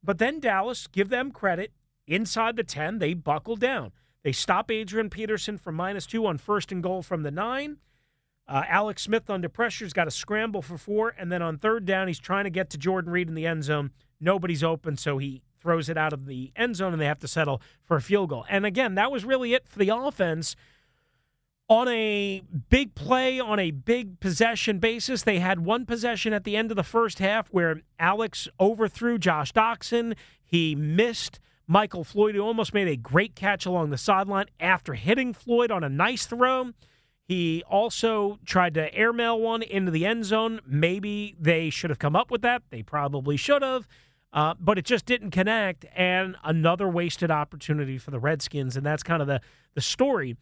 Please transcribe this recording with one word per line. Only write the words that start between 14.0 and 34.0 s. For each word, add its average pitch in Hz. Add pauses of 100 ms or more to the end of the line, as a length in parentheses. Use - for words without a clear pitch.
Nobody's 175
open, 160
so 139
he 135 (180)
throws 165
it 165
out 156
of 135
the 131
end 226
zone, 180
and 156
they 147
have 147
to 143
settle 143 (200)
for 165
a 131
field 196
goal. 127
And 196
again, 208
that 214
was 220
really 254
it 247
for -
the 196
offense. 202 (1120)
On 233
a 208 (260)
big 254
play, 254
on 214
a 180
big 190
possession 208
basis, 226
they 202
had 180
one 220
possession 226
at 208
the 208
end 220
of 214
the 175
first 233
half 208
where 165 (160)
Alex 202 (120)
overthrew 220
Josh 160
Doxson. 233 (280)
He 160
missed 165 (280)
Michael 185
Floyd, 208
who 196
almost 226
made 196
a 143
great 131
catch 190
along 170
the 139
sideline 196 (120)